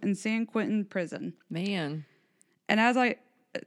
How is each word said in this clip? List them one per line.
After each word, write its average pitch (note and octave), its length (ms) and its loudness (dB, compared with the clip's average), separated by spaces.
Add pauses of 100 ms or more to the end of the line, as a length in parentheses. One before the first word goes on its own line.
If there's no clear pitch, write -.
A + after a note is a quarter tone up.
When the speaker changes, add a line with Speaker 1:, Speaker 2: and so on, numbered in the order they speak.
Speaker 1:
in G3 100 2
San A3 320 -2
Quentin G#3+ 380 -2
prison. E3+ 500 -6 (160)
Speaker 2:
Man. E3 540 -4 (640)
Speaker 1:
And G#3+ 100 4
as A#3 180 6
I, B3 200 4 (500)